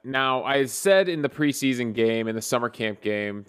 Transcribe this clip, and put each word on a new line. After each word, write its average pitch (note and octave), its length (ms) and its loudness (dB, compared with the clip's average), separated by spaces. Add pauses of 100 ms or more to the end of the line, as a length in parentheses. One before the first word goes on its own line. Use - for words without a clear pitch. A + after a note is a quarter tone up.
Now, C3 400 0
I C#3 220 2
said F#3+ 440 2
in D#3+ 140 -2
the C#3 40 2
preseason C3 680 0
game, A2+ 320 2
in A2 80 -2
the A2 80 -6
summer A#2+ 260 0
camp A2 320 -6
game, G#2 480 -4